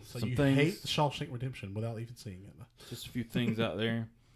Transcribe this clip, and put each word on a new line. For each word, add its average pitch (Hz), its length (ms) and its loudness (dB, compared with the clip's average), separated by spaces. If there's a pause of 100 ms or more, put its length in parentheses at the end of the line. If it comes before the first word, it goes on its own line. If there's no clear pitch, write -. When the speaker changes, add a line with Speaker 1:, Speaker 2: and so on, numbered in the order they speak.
Speaker 1:
so - 160 -10
Speaker 2:
some 131 100 -2
Speaker 1:
you 127 60 -2
Speaker 2:
things. 139 220 6
Speaker 1:
hate 160 240 4
The - 80 -8
Shawshank 147 420 2
Redemption 120 420 -8
without 110 280 -4
even 117 160 -10
seeing 95 260 -12
it. - 460 -18
Speaker 2:
Just - 160 -10
a - 40 -12
few 120 140 -2
things 117 380 0
out 95 160 0
there. 113 360 0
Speaker 1:
<laughs> - 40 -20 (180)